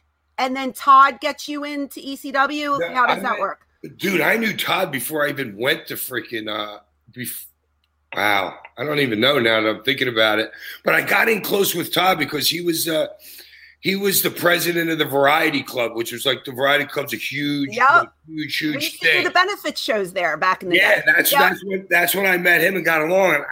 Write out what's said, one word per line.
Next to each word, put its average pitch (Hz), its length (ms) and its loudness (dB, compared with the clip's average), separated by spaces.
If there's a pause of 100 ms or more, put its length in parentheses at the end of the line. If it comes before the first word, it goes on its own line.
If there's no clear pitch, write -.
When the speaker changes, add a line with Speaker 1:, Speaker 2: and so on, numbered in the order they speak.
(400)
Speaker 1:
and 262 180 -2
then 262 160 -4
Todd 269 480 6
gets 285 260 -4
you 294 160 -8
into 285 400 -8
E 277 140 -10
C 277 160 -12
W? 285 480 0
Speaker 2:
Yeah, 262 140 0
Speaker 1:
How 247 120 4
does - 120 2
Speaker 2:
I - 20 -8
Speaker 1:
that 247 120 -2
Speaker 2:
met 208 60 -4
Speaker 1:
work? 190 220 -4 (360)
Speaker 2:
Dude, 175 260 0
I 185 160 4
knew 220 180 -2
Todd 170 340 -2
before 147 340 -2
I 147 40 0
even 127 280 -6
went 147 320 -2
to 135 60 -10
freaking, 113 540 -8
uh, 104 320 -8 (320)
bef-, - 340 -12 (720)
wow. 98 420 0 (200)
I 127 60 -6
don't 147 160 -2
even 113 200 0
know 135 180 2
now 113 220 2
that 110 80 0
I'm 101 140 -4
thinking 135 260 -2
about 110 300 2
it. 110 120 -4 (320)
But 160 120 2
I 160 80 2
got 202 260 2
in 208 140 0
close 196 320 0
with 165 180 -4
Todd 180 260 2
because 143 300 -2
he 170 140 -4
was, 165 260 -2
uh, 156 200 0 (720)
he 196 160 -2
was 196 260 0
the 165 80 0
president 170 580 0
of 160 100 -2
the 151 60 0
Variety 139 580 2
Club, 117 320 -4
which 117 160 -6
was, 120 140 -10
like, 131 200 -2
the 139 80 -12
Variety 139 340 0
Club's 139 260 -6
a 110 40 -6
huge, 143 600 -4
Speaker 1:
Yep. 254 140 4
Speaker 2:
like, - 180 4 (180)
huge, 151 320 -8
huge 151 180 -2
Speaker 1:
We - 60 -4
used - 200 -8
to 165 40 2
do 160 60 6
Speaker 2:
thing. 143 120 2
Speaker 1:
the - 60 0
benefit 370 460 -2
shows 196 380 -4
there 165 240 -2
back 185 240 0
in 175 80 -6
the 175 60 4
Speaker 2:
Yeah, 202 200 4
Speaker 1:
day. 165 100 -4
Speaker 2:
that's, 170 260 4
Speaker 1:
Yep. 190 80 4
Speaker 2:
that's 185 240 2
when, 190 260 -4
that's 175 240 2
when 196 120 0
I 180 120 2
met 175 240 4
him 190 140 2
and 160 80 -2
got 160 180 2
along. 180 320 4
And, 143 180 0